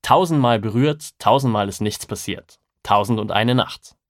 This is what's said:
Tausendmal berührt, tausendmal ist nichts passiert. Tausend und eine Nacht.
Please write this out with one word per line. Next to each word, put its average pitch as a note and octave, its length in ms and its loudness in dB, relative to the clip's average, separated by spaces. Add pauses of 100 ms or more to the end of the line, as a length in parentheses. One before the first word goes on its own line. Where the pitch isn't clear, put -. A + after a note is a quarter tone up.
Tausendmal C#3 560 2
berührt, A#2 640 -2
tausendmal A2+ 500 2
ist F#2+ 120 -8
nichts G#2 260 -6
passiert. - 520 -12 (220)
Tausend G#2 380 0
und G#2+ 120 -6
eine A2+ 220 0
Nacht. - 420 -4 (140)